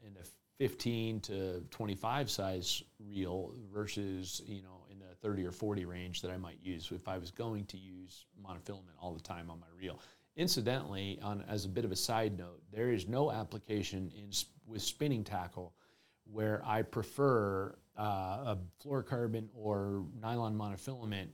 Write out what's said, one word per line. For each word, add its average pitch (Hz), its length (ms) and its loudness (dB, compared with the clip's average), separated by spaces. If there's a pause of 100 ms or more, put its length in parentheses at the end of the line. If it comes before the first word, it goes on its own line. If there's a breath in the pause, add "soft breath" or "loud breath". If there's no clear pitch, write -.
in 101 60 -16
the 90 120 -16 (320)
fifteen 117 600 2
to 95 500 -2
twenty-five 113 600 0
size 95 500 2 (160)
reel 95 560 -2 (200)
versus, 98 760 -2
you 101 140 -6
know, 92 280 -18
in 98 80 -16
the 92 240 -16
thirty 98 240 4
or 87 60 0
forty 104 320 2
range 87 380 -4
that 90 100 -2
I 92 60 -2
might 87 260 -6
use 87 300 -4
if 85 160 -4
I 92 80 0
was 87 120 -6
going 110 360 -2
to 98 120 -10
use 92 480 -14 (160)
monofilament 92 560 -10
all 87 160 -6
the 78 60 -6
time 85 320 -8
on 82 80 -10
my 85 80 -16 (100)
reel. 92 220 -6 (380 loud breath)
Incidentally, 110 840 2
on, 101 280 -2
as 101 160 0
a - 20 -2
bit 98 160 2
of 104 80 0
a 92 60 0
side 110 400 4
note, 87 240 -10 (100)
there 117 220 4
is 92 120 2
no 127 280 4
application 101 840 -2
in 104 140 -12
s-, 92 160 0 (200)
with 110 160 -6
spinning 131 440 2
tackle 90 480 -4 (500 soft breath)
where 107 420 2
I 110 180 4
prefer, 107 920 4 (240)
uh, - 20 -4
a 101 560 2 (240)
fluorocarbon 117 720 0
or 101 520 2 (160)
nylon 113 340 2
monofilament 104 800 -2